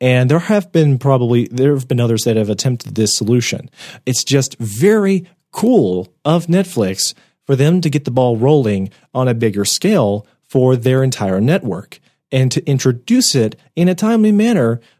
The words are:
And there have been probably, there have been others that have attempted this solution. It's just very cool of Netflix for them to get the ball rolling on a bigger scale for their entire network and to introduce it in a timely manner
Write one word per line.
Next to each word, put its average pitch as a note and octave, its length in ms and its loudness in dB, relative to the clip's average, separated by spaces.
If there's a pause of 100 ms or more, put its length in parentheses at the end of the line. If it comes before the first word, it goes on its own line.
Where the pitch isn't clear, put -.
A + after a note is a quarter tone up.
And B2+ 300 2
there E3 80 4
have G#3 320 -2
been D3+ 260 2
probably, B2 520 0
there C3 240 0
have C3 140 -4
been B2+ 120 -2
others A#2 240 0
that A2+ 140 0
have G#2+ 120 0
attempted G#2+ 460 -4
this G#2+ 220 0
solution. A2+ 520 -2 (360)
It's B2+ 180 -4
just C3+ 340 -2
very F#3 720 0 (240)
cool A2 600 0 (100)
of E3+ 240 0
Netflix E3 640 -2 (300)
for C#3 120 0
them D#3 260 2
to D#3+ 80 -2
get C#3 160 -2
the A#2+ 60 -4
ball A#2+ 260 2
rolling A2 540 0 (220)
on B2+ 140 0
a A#2+ 60 0
bigger G#2 320 -2
scale A2+ 600 0 (160)
for B2+ 360 2
their B2+ 260 0
entire G2+ 380 -2
network A#2+ 580 -4 (320)
and C3 200 0
to - 140 -4
introduce C#3 720 0
it A2 240 -2 (160)
in F3 140 2
a F3+ 60 0
timely G#3+ 360 0
manner G3 480 2 (200)